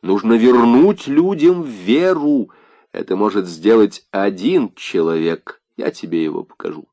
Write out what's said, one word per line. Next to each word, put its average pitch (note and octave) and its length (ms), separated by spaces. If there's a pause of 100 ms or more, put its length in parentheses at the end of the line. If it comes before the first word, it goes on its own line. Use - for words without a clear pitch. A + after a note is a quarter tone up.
Нужно G#2 320
вернуть B2 720
людям E3+ 560
веру. C#3+ 880 (420)
Это F#2 240
может G2+ 300
сделать F#2+ 640
один G2+ 640
человек. E2 880 (160)
Я - 120
тебе E2 320
его D#2 200
покажу. - 500